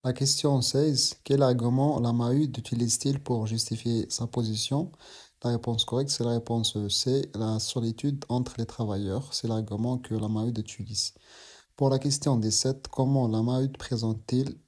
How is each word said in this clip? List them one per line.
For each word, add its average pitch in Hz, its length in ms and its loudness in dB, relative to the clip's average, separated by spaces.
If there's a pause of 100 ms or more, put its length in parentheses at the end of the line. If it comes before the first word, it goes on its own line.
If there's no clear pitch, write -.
La 127 100 0
question 139 480 2
seize, 139 600 2
quel 139 200 4
argument 127 580 4
la 120 120 2
Maheude 120 460 2
utilise-t-il 123 640 -2
pour 113 240 -2
justifier 113 640 -2
sa - 160 -4
position ? 120 640 -2 (520)
La 120 80 0
réponse 117 340 0
correcte, 139 260 0
c'est - 140 0
la 120 80 2
réponse 117 440 0 (120)
C, 131 460 0
la 110 240 0
solitude 120 720 -2
entre 123 300 0
les 113 80 -2
travailleurs. 104 680 -4
C'est - 140 -6
l'argument 113 520 -2
que 120 160 -6
la 107 140 -2
Maheude 110 300 -2
utilise. 104 560 -6 (600)
Pour 135 140 4
la 135 80 2
question 139 380 0
dix-sept, 117 520 0
comment 131 400 2
la 110 140 2
Maheude 131 340 0
présente-t-il 117 920 -2